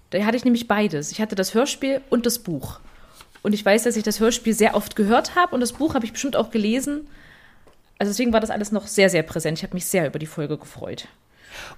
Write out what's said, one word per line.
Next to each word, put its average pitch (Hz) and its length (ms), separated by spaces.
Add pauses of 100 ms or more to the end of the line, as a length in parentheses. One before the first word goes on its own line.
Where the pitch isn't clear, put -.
Da 190 160
hatte 226 100
ich 247 80
nämlich 233 240
beides. 202 460
Ich - 80
hatte 220 140
das 185 180
Hörspiel 269 560
und 240 160
das 233 140
Buch. - 400 (640)
Und 208 120
ich 208 120
weiß, 214 180
dass 240 140
ich 208 60
das 208 160
Hörspiel 208 340
sehr 208 220
oft - 200
gehört 220 400
hab 359 180
und 262 60
das 240 140
Buch 302 220
hab 233 80
ich 220 100
bestimmt - 220
auch 226 140
gelesen. 269 580 (920)
Also 202 120
deswegen 240 220
war 220 60
das 214 100
alles 208 220
noch 208 160
sehr, 190 220
sehr 170 140
präsent. 160 360
Ich - 40
hab - 100
mich 180 120
sehr 170 220
über 123 120
die 156 60
Folge 147 320
gefreut. - 500 (720)